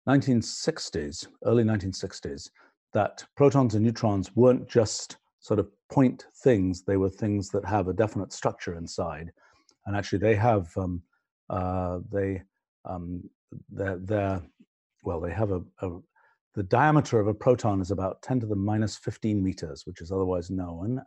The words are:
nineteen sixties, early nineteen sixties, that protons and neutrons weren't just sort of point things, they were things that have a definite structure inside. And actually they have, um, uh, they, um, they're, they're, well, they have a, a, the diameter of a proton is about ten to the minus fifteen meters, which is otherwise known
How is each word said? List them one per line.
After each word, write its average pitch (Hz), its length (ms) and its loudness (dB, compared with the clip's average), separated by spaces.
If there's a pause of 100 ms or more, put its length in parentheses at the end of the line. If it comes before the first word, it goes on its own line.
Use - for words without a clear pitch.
nineteen 131 360 4
sixties, - 880 -6 (160)
early 117 200 4
nineteen 98 280 0
sixties, - 580 -10 (420)
that - 320 0 (120)
protons 135 380 6
and 107 100 2
neutrons 104 500 0
weren't 123 340 6
just - 500 0 (220)
sort 104 200 0
of 95 80 0 (220)
point 131 360 2 (160)
things, 95 400 2
they 98 140 0
were 95 120 2
things 104 420 -4
that - 140 -4
have 95 240 0
a 92 40 -2
definite 104 400 -2
structure - 420 -4
inside. 85 560 -8 (560)
And 104 100 -4
actually 101 220 -2
they 110 160 4
have, 104 420 2
um, 90 260 -4 (460)
uh, 90 520 -4 (100)
they, 98 320 -2 (420)
um, 90 380 -8 (480)
they're, 98 280 -4
they're, 98 440 -2 (600)
well, 85 180 -4
they 85 120 -4
have 98 200 -2
a, 90 100 -4 (180)
a, 95 100 -6 (640)
the 107 80 -4
diameter 131 560 4
of 101 80 2
a 104 80 0
proton 110 460 2
is 92 100 -2
about 95 320 -4
ten 131 180 -2
to 113 60 -4
the 107 100 -2
minus 107 400 0
fifteen 107 460 -2
meters, 82 440 -6
which 87 140 -12
is 82 120 -10
otherwise 90 380 0
known 92 560 -4